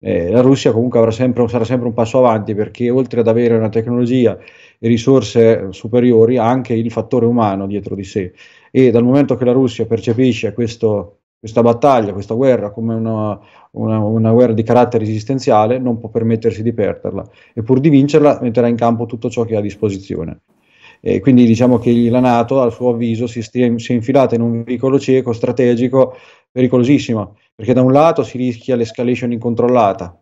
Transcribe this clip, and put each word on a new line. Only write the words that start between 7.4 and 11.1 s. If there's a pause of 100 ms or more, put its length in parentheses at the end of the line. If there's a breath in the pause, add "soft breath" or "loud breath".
dietro
di
sé, (400 soft breath)
e
dal
momento
che
la
Russia
percepisce
questo, (200)